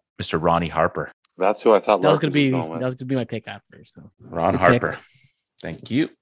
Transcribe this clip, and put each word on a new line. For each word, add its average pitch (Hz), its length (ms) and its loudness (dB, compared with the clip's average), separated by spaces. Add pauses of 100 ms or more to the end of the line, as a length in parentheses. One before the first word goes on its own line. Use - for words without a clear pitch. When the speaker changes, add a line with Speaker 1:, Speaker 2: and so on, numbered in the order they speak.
(180)
Speaker 1:
Mister - 200 -4
Ronnie 85 300 2
Harper. 78 420 -2 (260)
Speaker 2:
That's 98 260 0
who 113 100 6
I 98 80 6
thought 104 220 2
Speaker 3:
That 151 60 4
was 156 80 6
Speaker 2:
Larkins 147 40 -4
Speaker 3:
gonna 151 120 0
be, 139 200 2
Speaker 2:
was 127 80 -2
going 80 120 -6
with. 80 80 -8
Speaker 3:
that 127 60 -4
was 127 80 -4
gonna 127 140 -12
be 135 80 -2
my 123 80 -2
pick 113 240 -10
after. - 360 -18
So. - 260 -20 (100)
Speaker 1:
Ron 82 320 -2
Speaker 3:
Good 90 80 -2
Speaker 1:
Harper. 92 320 0
Speaker 3:
pick. - 80 -14 (600)
Speaker 1:
Thank - 300 -12
you. 143 200 -2 (120)